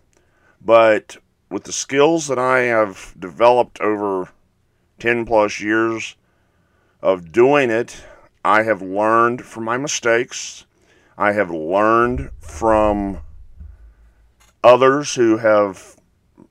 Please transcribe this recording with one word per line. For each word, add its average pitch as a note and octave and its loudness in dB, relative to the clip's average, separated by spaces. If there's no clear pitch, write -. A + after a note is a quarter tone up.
But A2+ 4
with G2 -10
the - -16
skills D3 0
that C3 -4
I B2+ 0
have A2+ -4
developed A2 0
over G2+ -4
ten A#2 -2
plus G#2+ 0
years A2+ -4
of F2 -4
doing C3 2
it, A2+ -6
I G#2 2
have G#2+ -2
learned A2+ -2
from A2+ -14
my A#2 -6
mistakes. - -4
I G#2 0
have G2+ -2
learned A2 0
from G#2 -2
others C3 4
who A2+ 2
have G#2 0